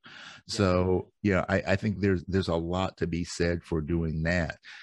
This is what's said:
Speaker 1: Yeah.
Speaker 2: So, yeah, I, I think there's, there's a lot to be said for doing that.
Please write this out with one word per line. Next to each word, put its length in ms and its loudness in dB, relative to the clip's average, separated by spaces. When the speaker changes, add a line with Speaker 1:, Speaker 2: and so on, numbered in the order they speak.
Speaker 1:
Yeah. 60 -20
Speaker 2:
So, 640 2
yeah, 260 2
I, 180 2
I 100 2
think 240 -2
there's, 240 2
there's 240 0
a 60 0
lot 440 -2
to 80 -2
be 180 -2
said 380 0
for 180 -2
doing 420 -2
that. 360 0